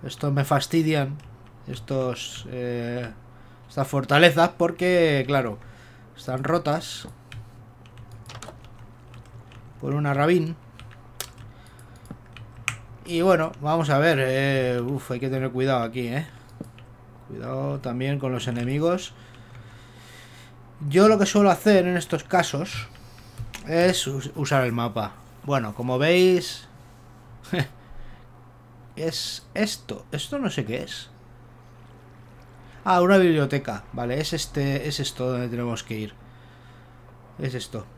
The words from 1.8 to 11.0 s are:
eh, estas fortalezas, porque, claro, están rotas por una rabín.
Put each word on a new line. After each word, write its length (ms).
eh, 600
estas 200
fortalezas, 720
porque, 720
claro, 300
están 280
rotas 640
por 120
una 200
rabín. 420